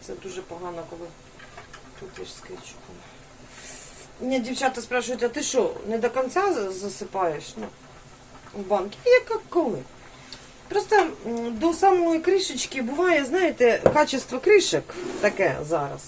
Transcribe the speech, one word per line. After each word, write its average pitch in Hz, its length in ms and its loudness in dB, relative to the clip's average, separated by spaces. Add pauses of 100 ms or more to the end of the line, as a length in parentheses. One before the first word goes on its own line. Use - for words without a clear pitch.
Це 190 60 -12
дуже 180 280 -12
погано, 170 480 -10
коли 170 180 -12 (920)
путаєш 185 340 -14
з - 60 -16
кетчупом. - 560 -18 (1300)
Мене 262 180 0
дівчата 254 420 -2
спрашують: 240 420 -2
"А 240 60 2
ти 285 140 -4
що, 196 300 2 (140)
не 226 100 -4
до 233 120 0
кінця 262 440 0
за-, 202 180 -2
засипаєш, 190 720 -4 (140)
ну, 107 100 -10 (880)
в 202 140 -8
банки?" 202 380 0
Я 494 80 8
як 466 360 4
коли. 220 340 0 (880)
Просто, 403 260 2
м, 233 600 0
до 330 160 2
самої 339 460 4
кришечки 330 600 0
буває, 285 440 2
знаєте, 269 560 4 (120)
качество 277 460 2
кришок 370 440 4 (380)
таке 185 420 2
зараз 147 440 -4